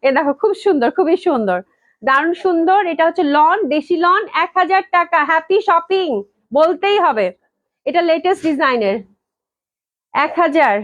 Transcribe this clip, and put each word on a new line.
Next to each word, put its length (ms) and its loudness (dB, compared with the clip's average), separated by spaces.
এ 100 0
দেখো, 220 0
খুব 180 0
সুন্দর, 260 2
খুবই 260 0
সুন্দর, 320 -2
দারুণ 320 0
সুন্দর। 520 0
এটা 200 -2
হচ্ছে 180 0
লন, 220 4
দেশি 280 -2
লন, 260 2
এক 140 -4
হাজার 260 2
টাকা, 320 0
হ্যাপি 380 0
শপিং 460 0
বলতেই 480 2
হবে। 260 0
এটা 160 -2
লেটেস্ট 400 0
ডিজাইনের, 540 0
এক 220 -2
হাজার। 480 2